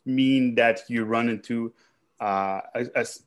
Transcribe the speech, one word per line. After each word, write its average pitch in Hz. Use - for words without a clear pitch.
mean 131
that 117
you 117
run 113
into, 113
uh, 98
a, 123
a -
s-, -